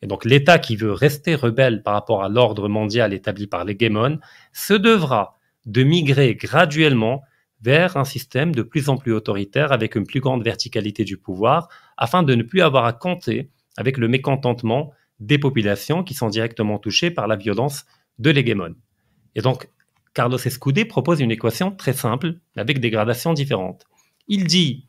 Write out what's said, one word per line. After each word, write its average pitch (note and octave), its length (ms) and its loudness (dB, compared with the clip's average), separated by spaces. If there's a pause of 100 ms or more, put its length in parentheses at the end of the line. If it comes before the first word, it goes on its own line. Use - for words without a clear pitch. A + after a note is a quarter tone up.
Et A2 40 -8
donc G2 200 -4
l'État C#3+ 320 6
qui A#2 180 -6
veut G#2+ 160 -2
rester C#3+ 420 0
rebelle A#2+ 480 2
par G#2 120 0
rapport G#2 280 -2
à G2 60 -2
l'ordre G#2+ 400 2
mondial G#2+ 460 0
établi G2+ 320 -6
par F2+ 180 -6
l'hégémone A2 560 0 (320)
se - 220 -2
devra F3 640 2 (260)
de A#2+ 200 2
migrer C#3 500 4
graduellement D3 880 2 (400)
vers D#3+ 340 2
un C#3 80 0
système C#3 500 -4
de A#2 80 0
plus C#3+ 280 -2
en B2+ 80 0
plus A#2 140 -2
autoritaire G#2+ 600 -2
avec A2 220 0
une G#2 100 0
plus C3 160 -6
grande C3 240 -2
verticalité G#2+ 600 -4
du F#2+ 120 -8
pouvoir A2+ 520 0 (280)
afin F3+ 260 2
de C3+ 120 2
ne A#2 80 2
plus F#3 180 -2
avoir C3+ 240 4
à A#2 80 0
compter C3+ 560 -6 (300)
avec C3 180 -4
le A#2 120 0
mécontentement C3 840 -2 (280)
des B2+ 180 0
populations C#3 640 -2
qui D#3 100 -12
sont A#2 160 -4
directement G#2 500 -4
touchées E3+ 320 -2
par A#2+ 180 -4
la A2 80 0
violence A2 500 -4 (320)
de A#2+ 120 2
l'hégémone. A2+ 440 0 (600)
Et A2 60 -6
donc, B2+ 300 -2 (420)
Carlos B2 240 0
Escudé C3+ 480 -2
propose E3+ 360 0
une A#2+ 100 0
équation A2+ 400 -2
très F#3+ 240 -4
simple C3+ 400 -4 (220)
avec B2 240 -2
des A#2 100 0
gradations A2+ 420 0
différentes. A#2+ 540 -4 (420)
Il G3+ 160 0
dit E3+ 440 0